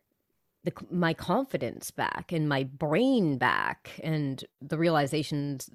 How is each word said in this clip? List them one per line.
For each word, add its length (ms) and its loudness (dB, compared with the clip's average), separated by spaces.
the 140 -2
c-, 120 -14
my 240 2
confidence 760 -2
back 420 -4
and 160 0
my 160 2
brain 760 2
back, 640 0
and 420 -2
the 180 -4
realizations 960 0